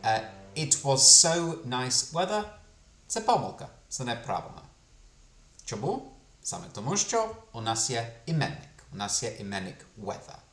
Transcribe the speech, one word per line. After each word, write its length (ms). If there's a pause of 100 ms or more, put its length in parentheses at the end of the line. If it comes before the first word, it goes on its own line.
Е, 260 (260)
«It 240
was 160
so 560 (140)
nice 460
weather». 300 (640)
Це 140
помилка, 460 (220)
це 140
неправильно. 580 (1040)
Чому? 460 (320)
Саме 300
тому, 240
що 380 (160)
у 100
нас 280
є 360
іменник. 480 (200)
У 20
нас 280
є 160
іменник 460 (180)
weather. 340 (160)